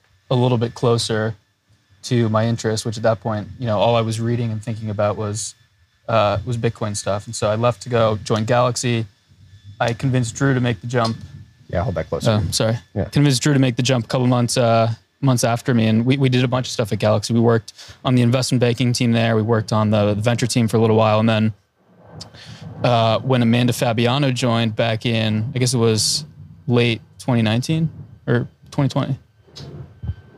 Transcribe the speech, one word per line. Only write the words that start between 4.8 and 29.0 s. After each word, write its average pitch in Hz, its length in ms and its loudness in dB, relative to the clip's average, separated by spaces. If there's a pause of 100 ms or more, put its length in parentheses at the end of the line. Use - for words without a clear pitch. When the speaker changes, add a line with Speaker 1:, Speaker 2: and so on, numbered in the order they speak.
Speaker 1:
about 104 260 0
was, 107 400 -6 (520)
uh, 104 380 2
was 120 100 -4
Bitcoin 113 400 -4
stuff. 101 300 -6
And 117 80 -12
so 107 160 -2
I 107 60 0
left 117 260 0
to - 60 -14
go 113 300 2
join 110 260 -2
Galaxy. 120 640 0 (720)
I 117 120 0
convinced 123 440 -2
Drew 139 180 0
to 127 60 0
make 120 200 -2
the - 60 -12
jump. 117 300 -2 (520)
Speaker 2:
Yeah, 90 140 -4
hold 87 140 -4
that 80 120 -6
closer. 107 320 0
Speaker 1:
Oh, 95 120 -4
sorry. 113 260 0 (160)
Speaker 2:
Yeah. 101 120 -2
Speaker 1:
Convinced 143 360 2
Drew 151 120 2
to 135 40 4
make 131 160 2
the 131 80 -2
jump 123 220 0
a - 40 -16
couple 127 200 0
months, 120 280 2
uh, 113 380 2 (260)
months 131 220 2
after 120 320 0
me. 113 140 2
And 113 180 2
we, 131 100 2
we 135 120 2
did 123 160 2
a 127 40 0
bunch 127 200 -2
of - 20 -10
stuff - 220 -4
at 104 80 -4
Galaxy. 107 340 0
We 117 60 4
worked 113 320 2 (320)
on 131 100 2
the 123 80 4
investment 123 380 2
banking 120 320 0
team 120 180 0
there. 117 240 2
We 110 80 2
worked 110 300 0
on 107 180 2
the, 104 240 2
the 101 80 -4
venture 120 240 0
team 113 220 2
for 120 80 0
a 110 40 4
little 110 160 4
while. 110 220 4
And 110 100 2
then, 107 240 2 (1300)
uh, 113 380 2
when 127 200 0
Amanda 120 320 2
Fabiano 123 580 0
joined 117 460 0
back 113 300 -2
in, 110 480 0
I 123 40 -2
guess 123 140 0
it 127 60 0
was 113 480 0 (400)
late 120 340 2 (180)
twenty 120 220 0
nineteen 131 480 0 (380)
or 123 200 0 (240)
twenty 139 200 0
twenty. 135 280 -4 (1200)